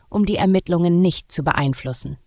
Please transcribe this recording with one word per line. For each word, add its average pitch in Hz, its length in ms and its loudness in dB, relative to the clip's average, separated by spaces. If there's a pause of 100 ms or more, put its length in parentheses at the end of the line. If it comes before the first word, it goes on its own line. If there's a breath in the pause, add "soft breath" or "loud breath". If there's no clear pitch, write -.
um 208 160 -2
die 208 140 0
Ermittlungen 175 640 2
nicht - 280 0
zu 147 140 -2
beeinflussen. 139 840 -4